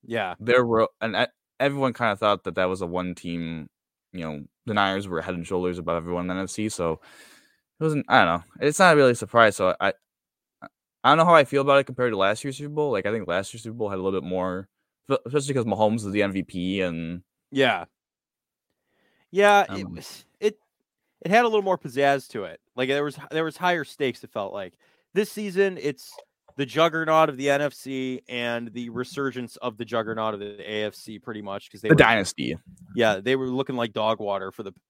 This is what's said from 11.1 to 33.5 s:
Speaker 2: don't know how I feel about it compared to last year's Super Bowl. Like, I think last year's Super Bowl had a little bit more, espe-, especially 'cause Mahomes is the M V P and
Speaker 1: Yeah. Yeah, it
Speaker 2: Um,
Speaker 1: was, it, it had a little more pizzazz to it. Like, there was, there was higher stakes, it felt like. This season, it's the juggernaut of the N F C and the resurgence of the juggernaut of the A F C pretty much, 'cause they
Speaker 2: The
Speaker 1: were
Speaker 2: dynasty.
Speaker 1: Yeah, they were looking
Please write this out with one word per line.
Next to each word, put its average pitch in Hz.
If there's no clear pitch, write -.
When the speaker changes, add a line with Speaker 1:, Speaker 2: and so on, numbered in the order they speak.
Speaker 2:
don't 156
know 165
how 170
I 151
feel 139
about 139
it 131
compared 127
to 104
last 98
year's 135
Super 147
Bowl. 151
Like, 98
I 104
think 107
last 92
year's 113
Super 113
Bowl 107
had 95
a 92
little 95
bit 73
more, 92
espe-, 139
especially 139
'cause 123
Mahomes 107
is 98
the 101
M 101
V 92
P 92
and 85
Speaker 1:
Yeah. 120
Yeah, 202
it 190
Speaker 2:
Um, -
Speaker 1:
was, -
it, 214
it 170
had 233
a 233
little 214
more 190
pizzazz 139
to 104
it. 82
Like, 127
there 143
was, 147
there 160
was 156
higher 175
stakes, -
it -
felt 101
like. 95
This 208
season, 196
it's -
the 139
juggernaut 160
of 135
the 139
N 139
F 147
C 131
and 120
the 120
resurgence 123
of 117
the 117
juggernaut 110
of 98
the 104
A 107
F 104
C 107
pretty 107
much, 101
'cause 101
they 110
Speaker 2:
The 156
Speaker 1:
were 151
Speaker 2:
dynasty. 101
Speaker 1:
Yeah, 110
they 127
were 131
looking 127